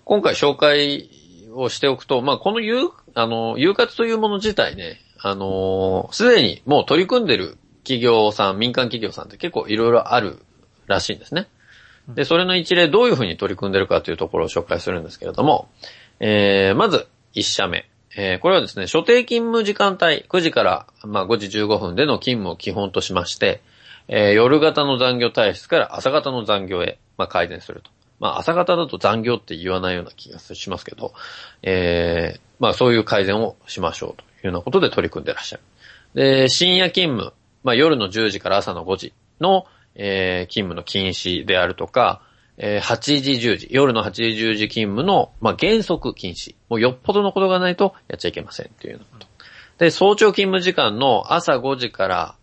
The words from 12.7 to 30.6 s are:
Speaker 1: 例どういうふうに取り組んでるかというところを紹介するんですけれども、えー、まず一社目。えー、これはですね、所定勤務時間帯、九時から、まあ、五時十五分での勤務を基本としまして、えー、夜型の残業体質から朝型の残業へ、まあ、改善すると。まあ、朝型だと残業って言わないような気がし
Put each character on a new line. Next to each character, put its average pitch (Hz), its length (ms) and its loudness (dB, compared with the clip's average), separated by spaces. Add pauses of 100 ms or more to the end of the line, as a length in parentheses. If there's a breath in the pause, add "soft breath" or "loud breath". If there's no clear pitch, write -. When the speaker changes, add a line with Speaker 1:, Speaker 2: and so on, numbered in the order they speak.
Speaker 1:
例 175 120 6
ど 202 140 4
う 247 60 4
い - 20 4
う 175 60 2
ふ 127 40 -2
う 113 60 0
に 110 100 -4
取 95 180 -2
り - 40 -14
組 98 120 -4
ん - 20 -4
で 98 60 4
る 95 100 0
か 90 120 2
と - 100 -8
い 85 40 -2
う - 20 -10
と - 120 -6
こ 87 100 -4
ろ 82 80 0
を - 20 -6
紹 82 140 -2
介 85 180 -4
す 87 100 -6
る 90 100 -4
ん 80 40 -12
で 78 60 -14
す - 80 -20
け - 80 -12
れ - 60 -8
ど - 100 -2
も、 - 260 2 (520 loud breath)
え 101 520 4
ー、 107 40 2
ま 208 120 2
ず 160 180 -2 (280)
一 101 80 -4
社 98 240 -2
目。 87 220 -6 (280)
え 95 200 -2
ー、 - 40 -6
こ 170 80 2
れ 190 80 4
は 165 40 4
で 104 80 -6
す - 100 -12
ね、 95 80 -6
所 160 160 0
定 240 220 4
勤 233 280 -2
務 226 120 0
時 202 100 -2
間 196 260 0
帯、 165 280 2
九 180 120 0
時 160 100 0
か 120 120 2
ら、 92 240 0 (180)
ま 104 160 -4
あ、 92 60 -2
五 113 100 2
時 104 140 -6
十 107 160 -2
五 104 120 2
分 90 160 -6
で 123 120 2
の 123 120 0
勤 123 200 -2
務 95 120 -4
を 82 60 -8
基 - 160 -8
本 98 180 -4
と 95 100 -2
し - 120 -8
ま 90 140 -2
し - 100 -10
て、 - 240 0 (480 loud breath)
え 107 220 4
ー、 - 20 6
夜 123 260 6
型 147 260 2
の 139 120 0
残 123 220 0
業 120 120 0
体 104 240 2
質 - 140 -18
か 165 100 2
ら - 160 -2
朝 131 160 0
型 143 200 0
の 123 140 -6
残 101 220 -2
業 90 160 -4
へ、 - 160 -6 (200)
ま 92 80 -2
あ、 - 20 -12
改 87 200 0
善 85 120 -14
す - 100 -20
る - 120 -16
と。 - 80 -20 (280)
ま - 100 -4
あ、 80 100 -4
朝 - 160 -2
型 175 200 2
だ 165 140 -2
と 98 100 -10
残 104 240 0
業 120 120 0
っ - 60 -6
て - 160 -14
言 87 140 -6
わ 92 100 -2
な 92 120 -2
い - 20 -2
よ 90 60 -6
う 85 40 -10
な - 60 -18
気 - 220 -20
が 87 80 -20
し - 300 -14